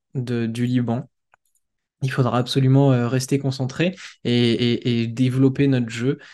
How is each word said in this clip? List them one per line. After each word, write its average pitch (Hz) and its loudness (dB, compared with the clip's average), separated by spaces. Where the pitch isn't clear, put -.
de, 120 -4
du 117 -4
Liban. 123 -2
Il 131 -4
faudra 120 0
absolument, 135 4
euh, 120 2
rester 131 -2
concentré 135 -4
et, 120 2
et, 120 0
et 113 -4
développer 131 2
notre 123 0
jeu, 120 -4